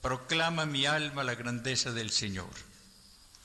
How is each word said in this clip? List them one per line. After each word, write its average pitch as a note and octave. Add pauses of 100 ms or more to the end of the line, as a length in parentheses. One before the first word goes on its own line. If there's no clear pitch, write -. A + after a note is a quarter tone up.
"Proclama D#3+
mi C#3
alma D3
la B2
grandeza A#2+
del A2+
Señor. F#2+ (920)